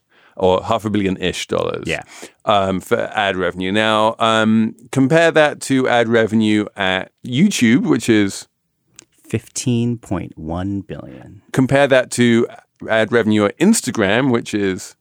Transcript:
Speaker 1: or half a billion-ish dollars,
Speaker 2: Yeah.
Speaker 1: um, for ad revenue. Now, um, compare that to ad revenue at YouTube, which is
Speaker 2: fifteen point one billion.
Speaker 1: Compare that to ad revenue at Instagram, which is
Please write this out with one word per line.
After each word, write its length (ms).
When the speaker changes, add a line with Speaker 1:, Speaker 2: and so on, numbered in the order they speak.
Speaker 1:
or 280
half 220
a 60
billion-ish 560
dollars, 400
Speaker 2:
Yeah. 160
Speaker 1:
um, 360
for 180
ad 360
revenue. 360
Now, 480
um, 560
compare 400
that 300
to 280
ad 180
revenue 580
at 340
YouTube, 640
which 180
is 400
Speaker 2:
fifteen 680
point 400
one 440
billion. 600
Speaker 1:
Compare 360
that 240
to 340
ad 240
revenue 340
at 120
Instagram, 720
which 220
is 480